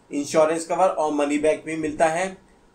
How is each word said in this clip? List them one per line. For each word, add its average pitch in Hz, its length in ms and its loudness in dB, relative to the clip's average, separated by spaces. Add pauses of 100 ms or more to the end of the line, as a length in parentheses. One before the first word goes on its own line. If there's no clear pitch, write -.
(140)
insurance 156 520 0
cover 180 220 2
और 156 240 0
money 147 260 0
back 151 280 2
भी 160 100 -6
मिलता 156 300 0
है। 185 300 -2 (380)